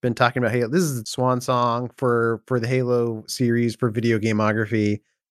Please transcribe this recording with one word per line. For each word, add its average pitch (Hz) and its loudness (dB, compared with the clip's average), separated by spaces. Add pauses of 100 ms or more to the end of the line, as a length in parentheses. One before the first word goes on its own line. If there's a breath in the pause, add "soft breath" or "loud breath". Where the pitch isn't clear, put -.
been 123 0
talking 123 0
about 113 2
Halo. 120 0
This 165 0
is 139 -2
the 107 -12
swan 127 0
song 123 -2
for, 117 0
for 127 0
the 113 -2
Halo 120 0
series, 117 0
for 120 0
video 113 0
gameography. 107 0 (300)